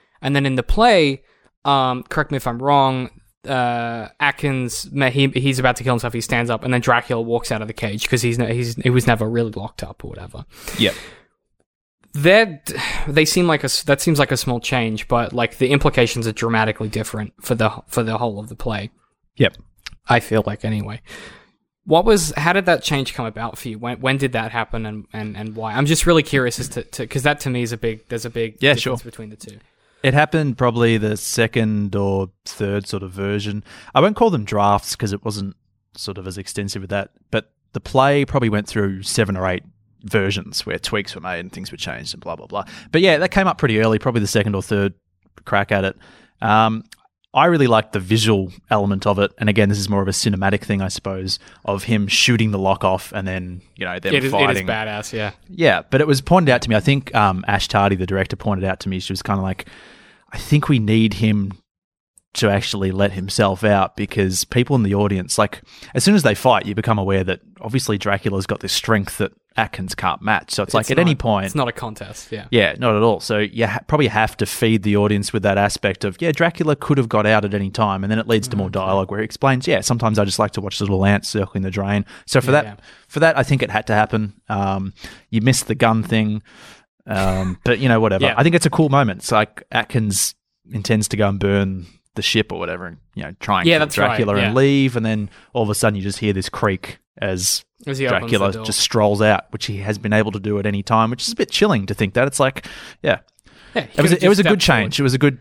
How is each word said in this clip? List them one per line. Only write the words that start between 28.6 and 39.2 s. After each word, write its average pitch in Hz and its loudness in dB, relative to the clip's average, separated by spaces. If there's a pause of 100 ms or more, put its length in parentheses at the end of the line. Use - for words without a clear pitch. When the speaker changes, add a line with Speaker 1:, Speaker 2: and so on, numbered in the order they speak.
Speaker 1:
difference 131 -4
Speaker 2:
sure. - -18
Speaker 1:
between 110 -16
the 107 -20
two. - -20 (420)
Speaker 2:
It 131 2
happened 147 2
probably 117 4
the 107 -2
second 107 0
or 98 0 (160)
third 101 -4
sort 98 -6
of 92 -10
version. 101 -4 (300)
I 127 4
won't 202 4
call 233 4
them 120 -2
drafts 101 2
'cause 101 -4
it 101 -6
wasn't 101 -6 (400)
sort 95 -12
of 92 -12
as 92 -10
extensive 98 -8
with 95 -12
that, 98 -4 (200)
but - -4 (220)
the - -6
play 139 2
probably 123 0
went 104 -2
through 98 -4
seven 101 0